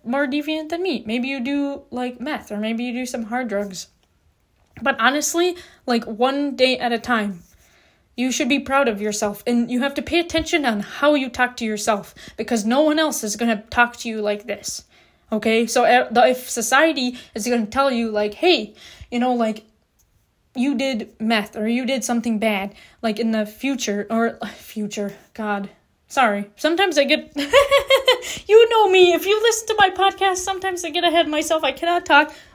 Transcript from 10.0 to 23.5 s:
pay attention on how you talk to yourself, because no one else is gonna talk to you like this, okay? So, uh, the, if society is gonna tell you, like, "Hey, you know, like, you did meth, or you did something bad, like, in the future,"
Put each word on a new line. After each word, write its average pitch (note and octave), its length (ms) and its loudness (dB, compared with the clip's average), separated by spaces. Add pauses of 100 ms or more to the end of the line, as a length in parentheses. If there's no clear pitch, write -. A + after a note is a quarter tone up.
pay E4+ 180 0
attention E4 440 -2
on A3 160 0
how D4 340 2
you C4 140 0
talk B3 280 -2
to A#3+ 80 -8
yourself, G#3+ 500 -4 (220)
because A3+ 280 -2
no B3 180 2
one D4+ 160 4
else D#4 260 0
is G#3 100 -4
gonna A3+ 360 -2
talk A#3 280 2
to A#3+ 100 -8
you A3 120 -6
like G#3 260 -4
this, - 380 -10 (480)
okay? A3+ 340 0
So, A#3+ 180 2
uh, B3+ 260 4
the, B3 180 6
if B3+ 200 -2
society C4 680 0 (180)
is A3+ 140 -6
gonna A#3+ 180 0
tell C4+ 240 0
you, A3+ 220 -2
like, G#3 220 -2
"Hey, D4+ 400 2 (360)
you B3 80 -4
know, B3 160 2
like, A3 300 -2 (880)
you C4 220 0
did C4 420 -4
meth, A3 380 -2
or G#3 100 -4
you A#3+ 180 -2
did B3 200 -4
something A#3 340 -2
bad, G3+ 360 -2 (280)
like, A3+ 160 -2
in A3+ 140 0
the G#3+ 140 -2
future," G#3+ 640 -6